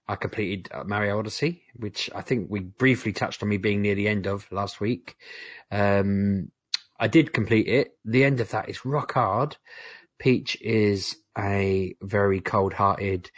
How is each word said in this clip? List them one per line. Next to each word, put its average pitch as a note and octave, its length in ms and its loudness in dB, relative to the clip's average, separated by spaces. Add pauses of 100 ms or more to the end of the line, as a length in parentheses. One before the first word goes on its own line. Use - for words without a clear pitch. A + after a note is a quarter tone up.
(100)
I G2+ 60 -4
completed, G2 560 -6
uh, - 120 -10
Mario G#2 340 0
Odyssey, C#3+ 460 -4 (120)
which - 380 -8
I F#2+ 80 -8
think A2+ 280 -2
we G2+ 100 -4
briefly A2 520 2
touched - 300 -4
on G#2 60 -2
me G#2 100 2
being G2+ 240 0
near G2+ 120 0
the G2+ 140 0
end G#2 180 -2
of G2 240 -6
last G2 300 -6
week. - 360 -4 (540)
Um, G2+ 800 2 (480)
I A2+ 100 2
did D#3+ 260 6
complete G#2+ 340 2
it. C3+ 360 0
The B2 200 4
end C#3 160 2
of A2 100 -6
that A2 200 -4
is - 160 -12
rock C3+ 260 -2
hard. A#2+ 440 2 (640)
Peach - 440 0
is G#2 540 0 (200)
a G2 640 0
very G2 400 2
cold-hearted G2 960 0